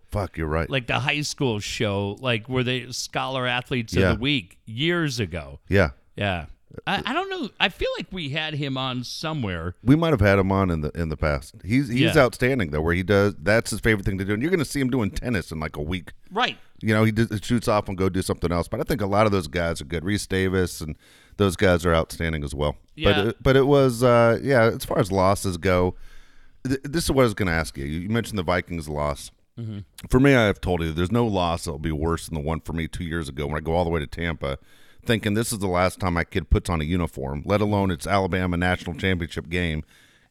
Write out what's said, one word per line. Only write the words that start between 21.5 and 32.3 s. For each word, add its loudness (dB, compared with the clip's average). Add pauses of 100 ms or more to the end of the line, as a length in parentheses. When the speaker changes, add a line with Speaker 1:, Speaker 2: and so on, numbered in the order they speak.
Speaker 1:
guys 4
are 4
outstanding -2
as -8
well. -2 (200)
But 2
Speaker 2:
Yeah. 2
Speaker 1:
it, -4
but 6
it 6
was, 4
uh, 6
yeah, 4
as 0
far -2
as 0
losses 2
go, 2 (720)
th-, -2
this -4
is 0
what 4
I 6
was 2
gonna -2
ask -2
you. -6
You, -4
you -6
mentioned -2
the 0
Vikings -2
loss. -4 (280)
Speaker 2:
Mm-hmm. -10 (300)
Speaker 1:
For 4
me, 6
I 6
have 0
told 0
you, -2
there's 0
no 2
loss -2
that -6
will -10
be -4
worse -2
than -8